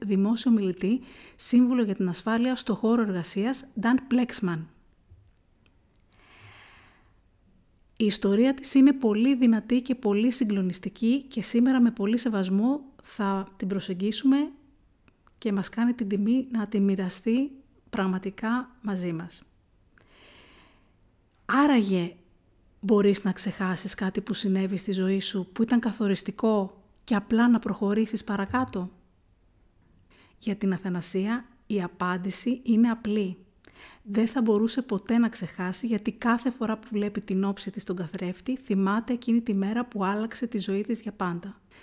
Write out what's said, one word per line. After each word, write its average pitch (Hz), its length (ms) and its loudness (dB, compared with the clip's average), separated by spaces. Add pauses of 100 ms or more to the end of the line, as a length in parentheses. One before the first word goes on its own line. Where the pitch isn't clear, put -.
δημόσιο 208 460 2
μιλητή, 208 500 2 (360)
σύμβουλο 247 460 4
για 202 120 0
την 185 140 0
ασφάλεια 226 480 0
στο 233 180 -2
χώρο 226 280 2
εργασίας, 202 600 -2 (160)
Dan 233 140 4 (200)
Plexman. 196 440 0 (3500)
Η 233 60 2
ιστορία 208 500 2
της 269 200 -4
είναι 269 180 8
πολύ 247 420 2
δυνατή 240 480 2
και 247 120 -2
πολύ 214 360 2
συγκλονιστική 208 920 -2
και - 200 -8
σήμερα 254 380 4
με 233 100 6
πολύ 220 280 0
σεβασμό 214 640 0 (220)
θα 196 540 -2
την 196 120 -6
προσεγγίσουμε 214 840 0 (880)
και 214 140 -2
μας 190 160 -2
κάνει 233 240 0
την 240 160 -4
τιμή 214 420 0
να 226 160 -2
τη 208 140 -2
μοιραστεί 196 680 0 (400)
πραγματικά 196 920 -4
μαζί 180 320 -4
μας. 165 300 -10 (2000)
Άραγε 208 680 2 (680)
μπορείς 202 440 2
να 185 80 0
ξεχάσεις 185 600 -4
κάτι 190 260 -4
που 202 140 -4
συνέβη 190 420 0
στη 190 160 -4
ζωή 190 280 0
σου, 185 320 -4
που 226 100 0
ήταν 233 180 2
καθοριστικό 202 1000 -2 (220)
και 247 100 -2
απλά 226 340 2
να 233 100 6
προχωρήσεις 214 640 -2
παρακάτω; 202 640 -4 (1500)
Για 202 180 -4
την 196 160 0
Αθανασία 190 720 -4 (220)
η 202 160 -2
απάντηση 180 840 -4
είναι 233 240 4
απλή. 208 580 -4 (640)
Δεν 220 200 2
θα 254 140 -2
μπορούσε 220 400 2
ποτέ 226 360 -2
να 233 100 4
ξεχάσει, 185 580 -8
γιατί 214 260 -2
κάθε 240 380 0
φορά 220 280 -4
που 214 120 -20
βλέπει 208 300 -4
την 190 240 -2
όψη 196 260 -4
της 196 120 -10
στον 185 140 -6
καθρέφτη, 185 600 -6
θυμάται 208 560 0
εκείνη 233 280 0
τη 226 140 -2
μέρα 208 300 -2
που 202 200 -6
άλλαξε 214 420 -4
τη 226 120 -4
ζωή 196 220 -2
της 214 200 -4
για 208 120 -10
πάντα. 180 480 -6 (220)